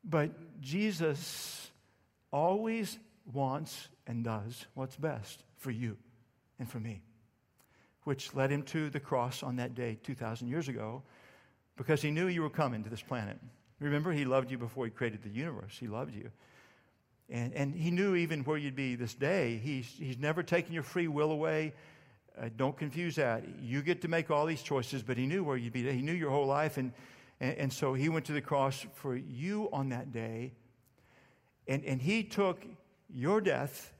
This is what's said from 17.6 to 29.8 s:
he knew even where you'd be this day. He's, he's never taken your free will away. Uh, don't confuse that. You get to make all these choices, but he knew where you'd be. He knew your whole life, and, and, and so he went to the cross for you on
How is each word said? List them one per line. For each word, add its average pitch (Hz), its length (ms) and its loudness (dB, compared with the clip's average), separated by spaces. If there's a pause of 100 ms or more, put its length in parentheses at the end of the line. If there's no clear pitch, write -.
he 170 160 2
knew 185 260 4
even 160 280 2
where 156 120 0
you'd 143 200 -2
be 131 200 0
this 120 180 -4
day. 135 480 2
He's, 123 240 -2
he's 131 320 -6
never 156 240 2
taken 175 300 2
your 165 100 -2
free 165 260 0
will 151 220 4
away. 156 440 0 (680)
Uh, 117 160 -4
don't 131 200 2
confuse 156 400 -2
that. 120 280 2 (160)
You 131 220 -2
get 175 200 2
to 175 60 -2
make 165 220 2
all 151 160 6
these 160 160 -2
choices, 135 400 0
but 120 140 0
he 127 100 2
knew 175 180 2
where 139 120 2
you'd 117 160 -2
be. 127 200 0
He 127 100 2
knew 151 100 0
your 151 180 0
whole 139 160 6
life, 147 300 4
and, 127 160 0 (480)
and, 131 160 0
and 135 160 0
so 135 220 2
he 135 140 4
went 160 180 2
to 151 60 -4
the 147 80 2
cross 135 440 2 (100)
for 131 220 -4
you 165 560 -4
on 135 180 0